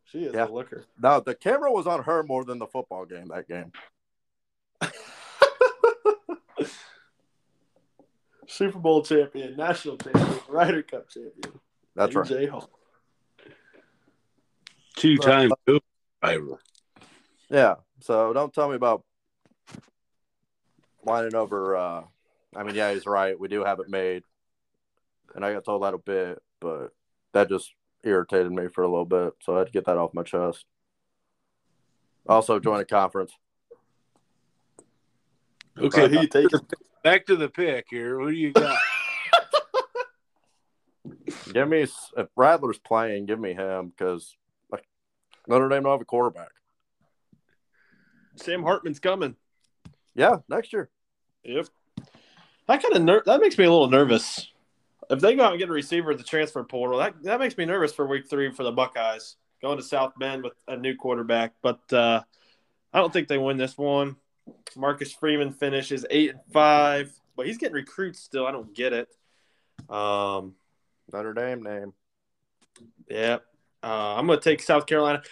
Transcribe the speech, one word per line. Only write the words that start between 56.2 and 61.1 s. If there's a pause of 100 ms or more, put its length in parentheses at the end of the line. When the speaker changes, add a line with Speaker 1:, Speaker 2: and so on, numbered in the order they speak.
Speaker 1:
transfer
portal,
that,
that
makes
me
nervous
for
week
three
for
the
Buckeyes, (260)
going
to
South
Bend
with (160)
a
new
quarterback.